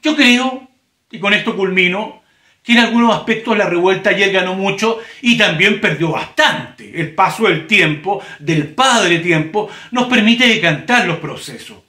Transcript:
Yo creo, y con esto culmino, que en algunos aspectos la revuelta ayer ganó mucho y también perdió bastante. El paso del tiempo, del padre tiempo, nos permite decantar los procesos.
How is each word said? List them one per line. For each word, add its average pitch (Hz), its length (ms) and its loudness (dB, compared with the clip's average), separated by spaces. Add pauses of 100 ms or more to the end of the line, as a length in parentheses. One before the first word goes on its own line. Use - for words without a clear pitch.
Yo 302 140 0
creo, 262 540 2 (420)
y - 80 -16
con 202 160 0
esto 208 220 -2
culmino, 185 640 -2 (420)
que 233 100 0
en 233 80 6
algunos 226 360 2
aspectos 220 400 -2
la 202 100 2
revuelta 185 440 2
ayer 190 220 2
ganó 185 220 0
mucho 196 440 -2 (240)
y 240 160 2
también 190 420 2
perdió 160 300 -2
bastante. 165 920 -4
El 156 140 -6
paso 196 300 0
del 170 220 0
tiempo, 180 560 0 (160)
del 147 300 -2
padre 202 520 2
tiempo, 170 500 -2 (220)
nos 247 160 0
permite 233 380 2
decantar 185 600 0
los 170 120 -4
procesos. 127 600 -14 (100)